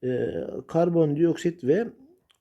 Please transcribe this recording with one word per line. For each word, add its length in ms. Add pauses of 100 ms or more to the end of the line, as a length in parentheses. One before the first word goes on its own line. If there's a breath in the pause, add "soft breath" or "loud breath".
e, 240 (400)
karbondioksit 960
ve 220 (540)